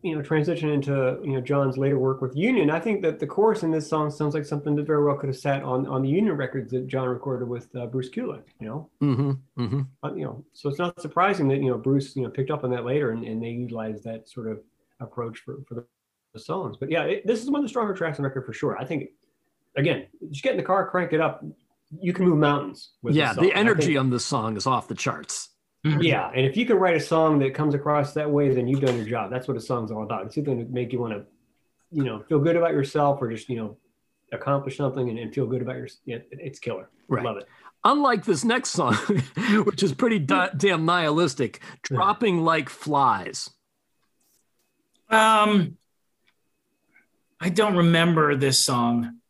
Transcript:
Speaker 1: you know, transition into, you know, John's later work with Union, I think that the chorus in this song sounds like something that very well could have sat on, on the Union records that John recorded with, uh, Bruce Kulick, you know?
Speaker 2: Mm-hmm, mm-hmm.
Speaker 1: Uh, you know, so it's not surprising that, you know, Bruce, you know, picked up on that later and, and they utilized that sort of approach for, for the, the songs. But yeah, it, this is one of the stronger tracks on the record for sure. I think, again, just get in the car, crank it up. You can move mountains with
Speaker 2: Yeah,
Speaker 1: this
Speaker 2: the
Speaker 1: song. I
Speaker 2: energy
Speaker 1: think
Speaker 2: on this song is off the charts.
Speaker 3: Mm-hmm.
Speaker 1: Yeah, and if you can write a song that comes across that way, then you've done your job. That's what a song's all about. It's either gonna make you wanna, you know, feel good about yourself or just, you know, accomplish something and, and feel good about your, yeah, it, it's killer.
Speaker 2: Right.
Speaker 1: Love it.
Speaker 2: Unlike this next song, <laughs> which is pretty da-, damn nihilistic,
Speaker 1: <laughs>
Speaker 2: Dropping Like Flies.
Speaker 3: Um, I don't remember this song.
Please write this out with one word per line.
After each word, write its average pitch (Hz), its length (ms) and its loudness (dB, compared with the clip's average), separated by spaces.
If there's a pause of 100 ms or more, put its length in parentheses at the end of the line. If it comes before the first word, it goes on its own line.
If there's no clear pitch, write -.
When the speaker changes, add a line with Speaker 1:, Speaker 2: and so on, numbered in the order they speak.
Speaker 1:
you 175 100 -4
know, 151 60 -4
transition 151 480 0
into, 139 540 0
you 147 100 -4
know, 131 80 0
John's 135 380 0
later 139 200 2
work 131 220 0
with 127 160 -4
Union, 196 320 2
I 160 100 2
think 208 220 0
that 160 180 0
the - 80 -4
chorus 214 360 2
in 165 80 0
this 156 180 -2
song 151 220 0
sounds 147 240 -2
like 151 100 -2
something 147 320 -2
that 147 100 -2
very 151 160 2
well 143 140 2
could 139 140 -4
have 127 80 -6
sat 143 240 0
on, 135 240 -2
on 135 160 -2
the 135 80 0
Union 190 260 2
records 127 360 -6
that 127 140 -4
John 131 220 -2
recorded 127 400 -4
with, 120 260 -10
uh, 123 120 -6
Bruce 127 240 -6
Kulick, 226 320 -8 (180)
you 110 80 -10
know? 147 220 -10 (120)
Speaker 2:
Mm-hmm, 135 600 -2
mm-hmm. 120 180 -2 (220)
Speaker 1:
Uh, - 120 -8
you - 120 -6
know, 117 260 -12
so - 160 -8
it's 143 100 -6
not 175 220 -4
surprising 170 480 2
that, 139 80 4
you 139 140 2
know, 117 80 0
Bruce, 135 380 0
you 135 60 -4
know, 120 60 -4
picked 135 220 -4
up 151 140 -2
on 123 80 -2
that 120 120 -2
later 127 280 0
and, 113 120 -6
and 113 180 -6
they 113 60 -6
utilized 113 560 -6
that 113 240 -10
sort 117 180 -10
of 110 140 -6 (400)
approach 117 380 -8
for, 139 280 -14
for - 80 -14
the, 120 100 -10 (500)
the 110 40 -18
songs. 170 400 -8
But 139 120 -8
yeah, 160 140 0
it, 175 220 -2
this 220 160 0
is 254 60 -6
one 285 120 0
of 294 40 -2
the 226 60 -6
stronger 214 240 -2
tracks 160 240 -4
on 143 60 -2
the 135 40 -2
record 135 160 -6
for 117 80 -12
sure. 110 240 -2
I 120 80 -8
think, 139 240 -6 (680)
again, 143 300 0 (260)
just 139 120 -10
get 262 80 2
in 208 80 -2
the 170 60 -4
car, 196 220 2
crank 180 280 0
it 156 80 2
up. 151 200 -2 (560)
You 175 140 -2
can 185 140 2
move 170 100 6
mountains 143 540 2 (100)
with 120 140 0
Speaker 2:
Yeah, 147 140 4
Speaker 1:
this 113 80 0
Speaker 2:
the 156 80 2
Speaker 1:
song. 190 120 6
I - 20 2
Speaker 2:
energy 202 280 4
Speaker 1:
think 147 140 2
Speaker 2:
on 131 100 2
this 123 160 0
song 110 320 -2
is 95 80 -4
off 123 200 0
the 113 80 -8
charts. - 540 -6 (360)
Speaker 3:
Mm-hmm. 151 160 2
Speaker 1:
Yeah, 120 340 2
and 131 120 2
if 135 100 0
you 233 80 2
can 233 120 4
write 185 200 4
a 151 40 2
song 160 400 4
that 131 140 2
comes 151 200 0
across 143 400 0
that 151 160 -2
way, 143 240 4
then 123 120 0
you've 135 140 0
done 127 160 2
your 110 100 -4
job. 110 240 -4
That's 127 160 -6
what 143 100 -4
a 117 40 -6
song's 113 300 -4
all 110 120 -6
about. 104 240 -6
It's 113 120 -6
either 143 160 -2
gonna 117 160 -4
make 123 220 -4
you 127 80 -4
wanna, 110 240 -6 (680)
you 147 120 0
know, 110 160 -4
feel 151 180 0
good 165 180 4
about 170 160 4
yourself 143 480 2
or 120 100 -4
just, 110 200 -10
you 123 60 -2
know, 110 200 -8 (560)
accomplish 139 460 -4
something 131 320 -2
and, 113 80 -6
and 113 160 -8
feel 131 120 0
good 123 140 -4
about 127 160 -6
your, 127 120 -12 (180)
yeah, 120 100 -8
it, 117 140 -14
it's 135 280 -14
killer. - 300 -8 (200)
Speaker 2:
Right. 127 160 -2
Speaker 1:
Love 110 120 -4
it. 98 100 -12 (380)
Speaker 2:
Unlike 247 400 4
this 170 200 0
next 240 260 0
song, 131 240 2
<laughs> 202 720 0
which - 180 0
is 175 100 2
pretty 226 260 2
da-, 180 380 2
damn 165 300 2
nihilistic, 156 760 2 (120)
Speaker 1:
<laughs> - 100 -20
Speaker 2:
Dropping 185 600 2
Like 160 260 2
Flies. 131 800 0 (1600)
Speaker 3:
Um, 214 640 6 (1600)
I 170 100 0
don't 202 260 2
remember 165 600 4
this 135 220 2
song. 120 600 0 (100)